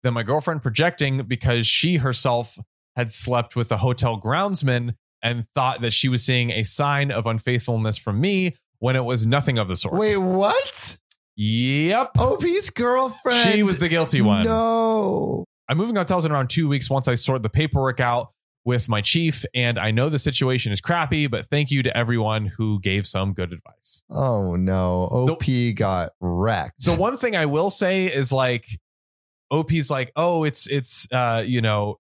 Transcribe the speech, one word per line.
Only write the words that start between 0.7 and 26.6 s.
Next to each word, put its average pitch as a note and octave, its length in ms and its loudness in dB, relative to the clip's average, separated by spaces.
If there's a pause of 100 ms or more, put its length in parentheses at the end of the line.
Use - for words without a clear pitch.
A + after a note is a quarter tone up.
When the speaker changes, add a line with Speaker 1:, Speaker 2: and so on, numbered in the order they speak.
Speaker 1:
because A#2+ 420 0
she F3 320 0
herself A#2+ 640 -2 (380)
had A#2+ 160 -2
slept B2 420 -2
with A#2+ 140 -2
the G#2+ 80 2
hotel A#2 440 0
groundsman C3 760 0 (280)
and A#2 320 -2
thought B2+ 260 0
that A#2 120 0
she - 160 0
was B2 140 0
seeing B2 280 2
a G#2+ 120 -2
sign C#3+ 460 0
of A2 160 -4
unfaithfulness A2+ 720 -2
from G#2+ 240 -4
me F#3 320 0 (260)
when B2+ 180 0
it B2+ 80 0
was A#2 200 0
nothing C3 320 2
of G2+ 120 0
the F2+ 80 -2
sort. - 180 -4
Speaker 2:
Wait, G#3 220 2
what? G3 800 0 (400)
Speaker 1:
Yep. C#3 840 0
Speaker 2:
O B3+ 160 4
P's F4 340 0
girlfriend. B3 680 0 (160)
Speaker 1:
She G#3 100 4
was F#3 160 2
the E3+ 80 2
guilty D#3+ 340 2
one. G#2 220 4
Speaker 2:
No. A3+ 1000 0 (240)
Speaker 1:
I'm C3+ 80 0
moving A3 180 0
hotels F3+ 300 0
in D#3 80 0
around C3+ 160 0
two E3 180 0
weeks C#3 220 0
once C3+ 180 0
I B2+ 80 2
sort C3 260 0
the G#2+ 80 -2
paperwork C3+ 520 0
out B2 320 0 (320)
with A#2+ 240 0
my G#2+ 120 2
chief, D#3+ 440 0 (100)
and A#2+ 240 0
I G#2+ 120 0
know B2 180 2
the D3 100 -2
situation B2+ 540 0
is F#2+ 80 -4
crappy, D3+ 460 0
but G#2+ 200 -4
thank D3 240 0
you C3+ 120 0
to - 140 0
everyone A2 480 0
who G#2+ 360 -2
gave G2 260 0
some F#2+ 260 -2
good F2+ 200 -6
advice. - 560 -20
Speaker 2:
Oh, A2 480 0
no. F#2 500 0 (180)
Speaker 1:
The D#3 80 2
Speaker 2:
O - 40 -2
P A#2+ 360 0
got F#2+ 460 -2
wrecked. F2+ 680 -2